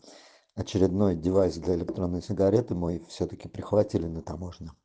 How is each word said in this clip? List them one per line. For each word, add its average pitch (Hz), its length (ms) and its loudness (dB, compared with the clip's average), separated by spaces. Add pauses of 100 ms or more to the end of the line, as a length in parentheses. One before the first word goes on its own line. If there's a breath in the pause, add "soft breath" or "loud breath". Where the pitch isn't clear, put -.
(540 loud breath)
очередной 95 640 2
девайс 90 400 2
для 85 180 0
электронной 87 480 -2
сигареты 98 540 2
мой 87 320 -4
всё-таки - 400 -6
прихватили 98 580 0
на 82 160 -6
таможне. 82 480 -10 (140)